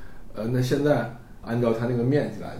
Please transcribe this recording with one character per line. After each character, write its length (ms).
呃， 100
那 160
现 240
在 260
按 180
照 140
他 140
那 80
个 80
面 280
积 80
来 200